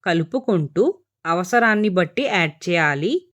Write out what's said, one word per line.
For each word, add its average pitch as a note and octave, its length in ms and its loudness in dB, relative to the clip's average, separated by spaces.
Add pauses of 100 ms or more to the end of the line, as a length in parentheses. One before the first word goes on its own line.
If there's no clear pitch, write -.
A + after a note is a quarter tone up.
కలుపుకుంటూ E3+ 760 0 (420)
అవసరాన్ని G#3 640 0
బట్టి F3+ 340 -2
యాడ్ F3+ 460 -2
చేయాలి. D#3+ 440 0 (260)